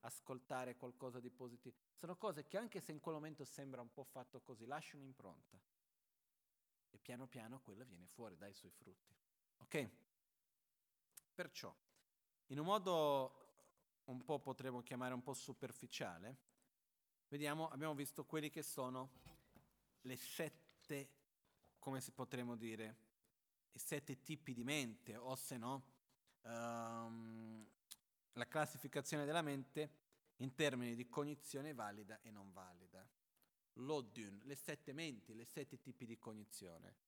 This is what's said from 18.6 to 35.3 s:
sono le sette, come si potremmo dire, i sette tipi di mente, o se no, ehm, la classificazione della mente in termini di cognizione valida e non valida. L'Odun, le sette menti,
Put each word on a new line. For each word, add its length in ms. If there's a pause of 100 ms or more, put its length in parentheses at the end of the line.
sono 480 (920)
le 160
sette, 920 (680)
come 220
si 100
potremmo 460
dire, 500 (640)
i 80
sette 420
tipi 320
di 120
mente, 500
o 200
se 200
no, 380 (480)
ehm, 1300 (640)
la 160
classificazione 720
della 180
mente 500 (460)
in 180
termini 380
di 140
cognizione 680
valida 460
e 120
non 200
valida. 580 (680)
L'Odun, 680
le 120
sette 360
menti, 420